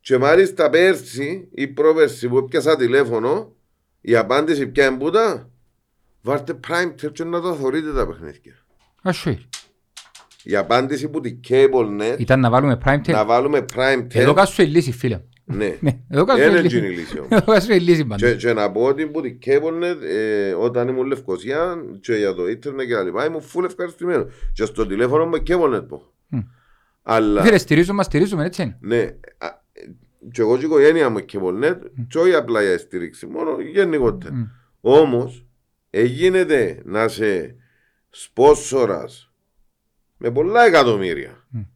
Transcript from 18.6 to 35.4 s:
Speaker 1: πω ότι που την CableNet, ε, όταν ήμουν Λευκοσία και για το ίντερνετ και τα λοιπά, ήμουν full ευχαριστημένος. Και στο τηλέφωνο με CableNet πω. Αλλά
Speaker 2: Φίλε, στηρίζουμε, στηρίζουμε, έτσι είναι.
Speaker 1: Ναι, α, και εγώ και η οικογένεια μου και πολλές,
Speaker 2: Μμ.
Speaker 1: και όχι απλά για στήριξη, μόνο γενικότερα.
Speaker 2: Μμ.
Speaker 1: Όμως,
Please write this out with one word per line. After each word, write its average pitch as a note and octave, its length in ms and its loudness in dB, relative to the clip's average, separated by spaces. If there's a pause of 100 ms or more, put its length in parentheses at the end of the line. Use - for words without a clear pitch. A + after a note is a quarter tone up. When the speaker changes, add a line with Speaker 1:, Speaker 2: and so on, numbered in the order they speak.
Speaker 1:
πω G#2 140 -2
ότι C#3 220 0
που D3+ 140 -8
την B2 260 -10
CableNet, E3 560 0
ε, G2+ 500 -2
όταν A#2+ 360 -2
ήμουν B2+ 180 -2
Λευκοσία C3+ 680 -6 (240)
και A#2 140 -4
για G2+ 200 -2
το F2 140 -4
ίντερνετ C3 380 -8
και A#2 80 -4
τα G#2 80 -2
λοιπά, F#2 240 -4
ήμουν D#3+ 160 -6 (120)
full F3 100 -4
ευχαριστημένος. F3 680 -6 (200)
Και - 120 -4
στο G#2+ 220 -4
τηλέφωνο B2 400 -2
με D#3+ 200 -4
CableNet D3+ 420 0
πω. C#2+ 140 -18 (1080)
Αλλά G#2+ 340 2
Speaker 2:
Φίλε, G#3 160 6
στηρίζουμε, F3 440 0
στηρίζουμε, F3+ 420 0
έτσι F#3+ 180 -6
είναι. G#2+ 180 -6
Speaker 1:
Ναι, A2+ 180 -2 (400)
α, E2+ 100 -12 (840)
και A#2+ 80 -6
εγώ A2+ 160 2
και C3 60 -2
η D#3 40 -4
οικογένεια D3+ 440 4
μου G#2 140 -6
και - 140 -10
πολλές, G2+ 380 -2 (180)
Speaker 2:
Μμ. B2+ 140 -12
Speaker 1:
και D3 100 -6
όχι F3+ 160 4
απλά A2+ 280 0
για F#2 160 2
στήριξη, F2 480 -12
μόνο D#3 340 -6
γενικότερα. C#3+ 760 -2
Speaker 2:
Μμ. B2 80 -6 (380)
Speaker 1:
Όμως, C3 680 2 (440)